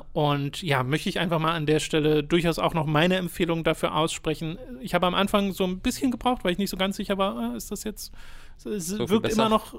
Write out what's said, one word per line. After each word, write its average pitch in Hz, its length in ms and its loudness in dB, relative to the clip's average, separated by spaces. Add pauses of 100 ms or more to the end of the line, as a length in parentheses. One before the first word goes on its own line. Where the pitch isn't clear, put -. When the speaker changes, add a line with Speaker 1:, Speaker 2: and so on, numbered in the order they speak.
(140)
Speaker 1:
und 143 500 0
ja, 139 180 2
möchte 143 280 0
ich 190 100 -4
einfach 170 200 0
mal 160 140 2
an 156 140 -2
der 151 120 4
Stelle 151 440 2
durchaus 170 340 2
auch 170 160 2
noch 156 140 0
meine 165 300 4
Empfehlung 170 460 -2
dafür 165 320 0
aussprechen. 160 600 -2 (240)
Ich 214 140 -4
habe 180 100 4
am 180 80 2
Anfang 202 380 2
so 190 140 0
ein 185 160 -2
bisschen 254 280 0
gebraucht, 247 340 0
weil 180 100 2
ich 170 40 -2
nicht 196 140 -2
so 190 60 -6
ganz 190 200 0
sicher 196 220 -2
war, 196 180 0
„Ah, 233 180 -4
ist 214 140 -10
das 208 140 -8
jetzt“, - 280 -8 (540)
es 208 220 -4
Speaker 2:
So 190 80 -4 (100)
viel 160 40 -6
Speaker 1:
wirkt 220 140 4
Speaker 2:
besser. 226 180 2
Speaker 1:
immer 220 80 6
noch 214 300 2